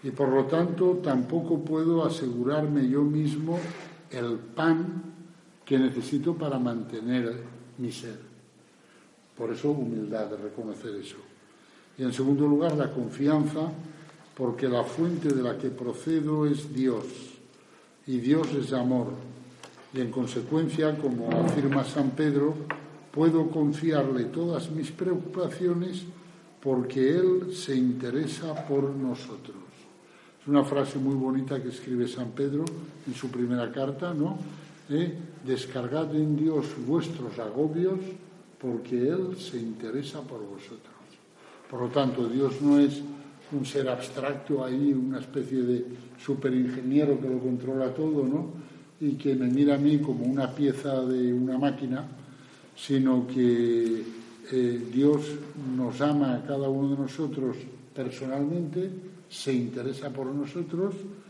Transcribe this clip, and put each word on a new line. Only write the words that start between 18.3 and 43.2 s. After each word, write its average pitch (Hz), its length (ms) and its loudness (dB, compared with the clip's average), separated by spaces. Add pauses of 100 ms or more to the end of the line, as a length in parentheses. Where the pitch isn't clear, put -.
es 131 180 0
amor. 123 360 2 (840)
Y 131 80 -4
en 117 100 -2
consecuencia, 151 840 0
como 127 340 -2
afirma 139 540 2
San 135 280 0
Pedro, 147 420 2 (580)
puedo 160 380 4
confiarle 147 720 2
todas 165 460 -2
mis 156 200 -4
preocupaciones 180 1120 -2 (580)
porque 131 560 4
Él 185 360 4
se 135 220 -2
interesa 127 920 0
por 139 180 2
nosotros. 123 720 -6 (840)
Es - 80 -10
una 143 160 6
frase 143 340 0
muy 135 160 2
bonita 131 480 0
que 123 60 -6
escribe 120 400 -2
San 120 220 -6
Pedro 139 340 0 (420)
en 127 80 -6
su 131 140 -6
primera 120 420 -2
carta, 139 440 -4
¿no? 151 240 0 (500)
¿Eh? 165 260 0 (300)
"Descargad 135 720 -2
en 151 200 2
Dios 151 280 2 (220)
vuestros 131 520 -2
agobios, 156 600 0 (580)
porque 123 520 0
Él 185 280 -2
se - 200 -8
interesa 117 640 -6
por 123 180 -12
vosotros". 101 600 -16 (720)
Por 123 80 -6
lo 123 80 -2
tanto, 123 400 2
Dios 127 320 0
no 143 180 8
es 143 220 6 (500)